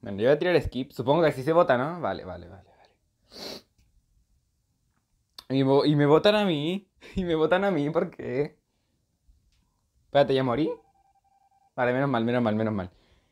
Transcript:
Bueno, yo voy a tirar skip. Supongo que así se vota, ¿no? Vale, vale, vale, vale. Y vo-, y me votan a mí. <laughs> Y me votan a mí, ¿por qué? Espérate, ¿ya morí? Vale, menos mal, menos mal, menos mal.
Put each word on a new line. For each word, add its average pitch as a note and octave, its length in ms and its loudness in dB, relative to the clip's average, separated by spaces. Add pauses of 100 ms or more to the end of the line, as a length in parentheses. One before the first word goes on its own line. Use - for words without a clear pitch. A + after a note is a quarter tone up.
Bueno, G2+ 140 -10
yo A2 80 0
voy C#3+ 80 4
a - 20 -6
tirar E3+ 240 0
skip. A#2+ 300 -8
Supongo C#3 320 0
que D#3 60 4
así C3+ 120 -8
se C3+ 100 -2
vota, D#3+ 280 4
¿no? D#3+ 200 -6
Vale, G2+ 260 -6
vale, F2+ 220 -14
vale, F#2 220 -20
vale. - 200 -20 (2500)
Y C3+ 140 2
vo-, C#3 200 4
y D3+ 120 4
me C#3+ 100 4
votan E3+ 300 4
a G#3 100 0
mí. E3+ 420 -4 (140)
<laughs> - 140 -16
Y F#3+ 80 -4
me E3+ 100 -2
votan D#3+ 300 2
a G3+ 80 0
mí, D3 180 -2
¿por E3+ 220 -2
qué? C3 480 -6 (1500)
Espérate, C#3 300 2
¿ya C3 80 0
morí? C3 260 -2 (1040)
Vale, B2 180 0
menos C#3 160 0
mal, A#2 140 0
menos A#2+ 200 0
mal, G#2+ 120 0
menos A2 180 -2
mal. F#2+ 180 -8 (400)